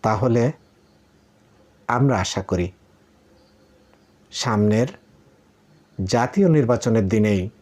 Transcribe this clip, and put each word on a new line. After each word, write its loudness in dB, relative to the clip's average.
তাহলে 0
আমরা 2
আশা -6
করি -2
সামনের 0
জাতীয় 0
নির্বাচনের 2
দিনেই 2